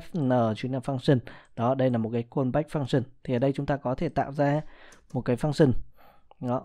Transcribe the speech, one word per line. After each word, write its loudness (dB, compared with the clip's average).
N 2
chính -6
là -4
function. 2
Đó, 0
đây 2
là 0
một -2
cái -2
callback -2
function. 0
Thì -2
ở 2
đây 2
chúng -4
ta 0
có -4
thể -2
tạo -2
ra 2
một -2
cái 0
function. 4
Đó, -2